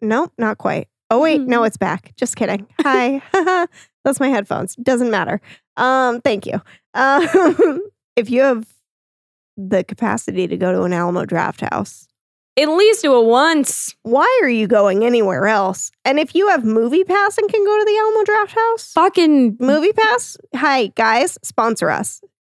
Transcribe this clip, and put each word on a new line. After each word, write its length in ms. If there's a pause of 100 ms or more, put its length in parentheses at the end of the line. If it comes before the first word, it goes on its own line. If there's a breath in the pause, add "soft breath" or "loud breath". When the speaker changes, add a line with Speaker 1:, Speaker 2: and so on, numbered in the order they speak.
Speaker 1:
no, 260 (100)
not 200
quite. 300 (220)
Oh, 100
wait, 200
no, 200
Speaker 2:
Hmm. 60
Speaker 1:
it's 100
back. 400
Just 200
kidding. 380
Speaker 2:
<laughs> 80
Speaker 1:
Hi. 400 (100)
<laughs> 360 (360 soft breath)
That's 160
my 80
headphones. 480
Doesn't 340
matter. 300 (360 loud breath)
Um, 460
thank 240
you. 140 (340 soft breath)
Um, 840 (200)
<laughs> 160
if 120
you 140
have 240 (920)
the 280
capacity 640
to 80
go 160
to 100
an 100
Alamo 340
Draft 340
House, 480 (500)
Speaker 2:
At 100
least 340
do 180
it 60
once. 760
Speaker 1:
why 400
are 60
you 180
going 380
anywhere 420
else? 460 (120)
And 140
if 160
you 140
have 160
Movie 400
Pass 340
and 140
can 120
go 140
to 60
the 140
Alamo 260
Draft 280
House, 420
Speaker 2:
Fucking 680
Speaker 1:
Movie 320
Pass, 440 (200)
hi, 300 (100)
guys, 460
sponsor 480
us. 300 (220)